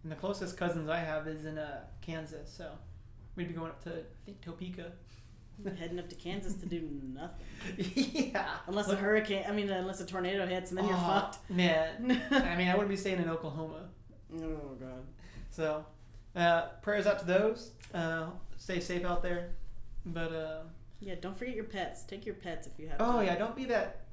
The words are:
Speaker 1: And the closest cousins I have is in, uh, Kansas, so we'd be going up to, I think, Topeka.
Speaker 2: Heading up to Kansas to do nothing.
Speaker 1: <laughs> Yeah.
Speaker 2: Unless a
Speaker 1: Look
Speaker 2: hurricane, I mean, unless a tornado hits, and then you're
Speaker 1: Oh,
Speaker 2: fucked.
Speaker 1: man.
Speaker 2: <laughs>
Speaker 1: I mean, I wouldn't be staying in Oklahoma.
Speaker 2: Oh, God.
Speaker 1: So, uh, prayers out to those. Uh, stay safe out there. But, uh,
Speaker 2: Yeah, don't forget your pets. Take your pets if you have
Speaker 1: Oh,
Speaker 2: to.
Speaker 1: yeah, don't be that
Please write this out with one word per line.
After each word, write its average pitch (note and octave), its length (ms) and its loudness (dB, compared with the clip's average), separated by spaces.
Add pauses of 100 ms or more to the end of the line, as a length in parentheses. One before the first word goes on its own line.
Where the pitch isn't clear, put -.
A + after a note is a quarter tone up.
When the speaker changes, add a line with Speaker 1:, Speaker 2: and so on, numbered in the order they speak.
Speaker 1:
And D#3 80 -8
the D3+ 40 -6
closest G3 400 -2
cousins E3 320 2
I E3+ 120 2
have D#3 260 -2
is D#3 180 -6
in, D3+ 140 -4
uh, C#3+ 220 -6 (200)
Kansas, D#3 560 -6
so D#3+ 140 -10 (640)
we'd E3+ 140 -4
be E3 60 -6
going E3 160 -6
up - 140 -14
to, E3+ 60 -6
I E3 120 -6 (220)
think, G3+ 160 -14
Topeka. F3 520 -10 (880)
Speaker 2:
Heading E3+ 200 -4
up E3+ 120 -6
to - 40 -10
Kansas G3 400 -2
to F3+ 120 -4
do E3 220 -2 (240)
nothing. E3 340 -8 (300)
Speaker 1:
<laughs> G3+ 560 0
Yeah. D#3 160 0 (180)
Speaker 2:
Unless G3+ 200 0
a F#3+ 40 0
Speaker 1:
Look G3 100 4
Speaker 2:
hurricane, G#3 480 4
I G3+ 40 -2
mean, G3+ 160 2
unless F#3 320 -2
a F3+ 60 -6
tornado F#3 400 0
hits, F3+ 240 0
and F3+ 80 -2
then G3+ 80 4
you're F#3+ 100 4
Speaker 1:
Oh, F3+ 40 4
Speaker 2:
fucked. G3 500 2
Speaker 1:
man. F3+ 760 4
Speaker 2:
<laughs> - 40 -4
Speaker 1:
I B3+ 260 6
mean, F3+ 120 4
I F#3 60 6
wouldn't G3+ 160 6
be G3 60 2
staying F#3+ 240 2
in E3 80 2
Oklahoma. D#3+ 600 -4 (460)
Speaker 2:
Oh, D#3 440 -4
God. C3 260 -10 (460)
Speaker 1:
So, D#3 340 0 (500)
uh, E3+ 280 8 (200)
prayers G#3 240 4
out G3+ 140 6
to E3+ 40 -6
those. G#3 460 4 (240)
Uh, E3 320 2 (300)
stay F3+ 240 0
safe F3 240 0
out F3+ 180 6
there. F3 280 2 (540)
But, E3 280 -2
uh, D#3+ 260 -2 (420)
Speaker 2:
Yeah, G3 200 -4
don't F#3+ 180 -6
forget B3 160 -4
your G#3+ 100 -2
pets. - 400 -4
Take G3+ 220 -8
your G3 80 -4
pets E3 320 -6
if - 120 -8
you D#3 100 -8
have - 120 2
Speaker 1:
Oh, A#3+ 200 8
Speaker 2:
to. G3+ 60 8
Speaker 1:
yeah, F3 100 4
don't A3+ 200 0
be C4 100 -2
that - 360 2 (100)